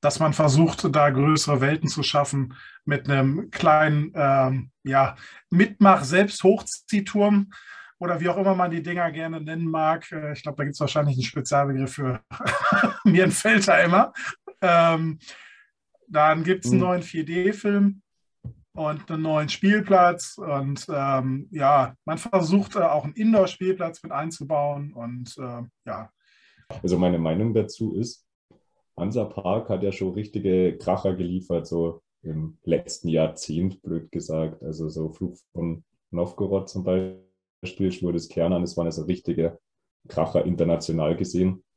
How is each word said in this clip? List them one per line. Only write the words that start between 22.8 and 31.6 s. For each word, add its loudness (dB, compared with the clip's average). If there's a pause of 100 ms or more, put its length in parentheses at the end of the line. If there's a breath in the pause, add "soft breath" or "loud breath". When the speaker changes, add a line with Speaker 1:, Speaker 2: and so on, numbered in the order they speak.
Speaker 1:
auch 0
einen -8
Indoor-Spielplatz 0
mit -14
einzubauen. -4
Und, -12
äh, -10 (240)
ja. -12 (720 loud breath)
Speaker 3:
Also 0
meine 2
Meinung -2
dazu -4
ist, -8 (720)
Hansa -4
Park 0
hat 0
ja 0
schon -2
richtige 2
Kracher 0
geliefert, -4